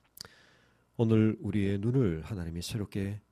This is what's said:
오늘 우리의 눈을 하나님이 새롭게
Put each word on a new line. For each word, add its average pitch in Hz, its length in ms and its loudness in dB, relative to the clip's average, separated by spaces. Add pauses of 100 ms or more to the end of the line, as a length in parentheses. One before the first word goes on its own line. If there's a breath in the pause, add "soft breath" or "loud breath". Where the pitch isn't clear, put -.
(960 loud breath)
오늘 110 440 4
우리의 101 380 0
눈을 101 440 0
하나님이 85 380 -8
새롭게 101 720 -6